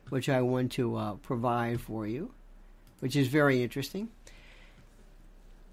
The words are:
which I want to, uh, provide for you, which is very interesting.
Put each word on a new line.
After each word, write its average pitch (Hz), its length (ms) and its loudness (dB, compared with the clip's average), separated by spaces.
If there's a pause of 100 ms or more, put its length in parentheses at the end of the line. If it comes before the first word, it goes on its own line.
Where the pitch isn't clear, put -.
which 135 180 -2
I 131 140 4
want 127 320 2
to, 117 220 0
uh, 107 200 -4
provide 120 680 -2
for 110 260 -6
you, 143 240 -6 (680)
which 135 160 -2
is 135 120 4
very 135 360 4
interesting. 139 460 -6 (1600)